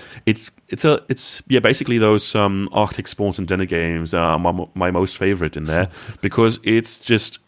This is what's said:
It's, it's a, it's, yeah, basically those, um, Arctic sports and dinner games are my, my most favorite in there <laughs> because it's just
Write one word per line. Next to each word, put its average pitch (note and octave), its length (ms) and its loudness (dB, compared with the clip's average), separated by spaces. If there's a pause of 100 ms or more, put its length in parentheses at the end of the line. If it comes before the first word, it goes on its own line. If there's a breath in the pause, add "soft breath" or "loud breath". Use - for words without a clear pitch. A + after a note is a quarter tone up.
(280 loud breath)
It's, A2 240 -2 (160)
it's - 180 -4
a, D3 240 4
it's, - 380 -8
yeah, B2+ 120 4
basically A#2+ 380 2
those, G#2+ 380 2
um, G2+ 380 0
Arctic G#2 340 0
sports G2+ 320 -2
and F#2 80 -6
dinner F#2 180 0
games E2 480 -2
are E2+ 240 2
my, F2 380 -2
my F#2 160 0
most F2+ 260 0
favorite F2+ 400 -2
in D2+ 80 -8
there E2+ 240 0 (160 loud breath)
<laughs> - 160 -16
because A2+ 400 2
it's A2+ 380 0
just - 480 -2